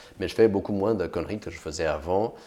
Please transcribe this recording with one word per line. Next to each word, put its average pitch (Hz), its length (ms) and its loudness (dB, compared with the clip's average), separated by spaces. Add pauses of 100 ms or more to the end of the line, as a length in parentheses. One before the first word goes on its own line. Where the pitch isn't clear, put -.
(200)
mais 92 80 -2
je - 80 -6
fais 113 140 8
beaucoup 98 240 0
moins 101 220 2
de 90 120 -2
conneries 85 320 -4
que 110 120 -10
je 87 80 -14
faisais 80 260 -6
avant, 87 500 0 (120)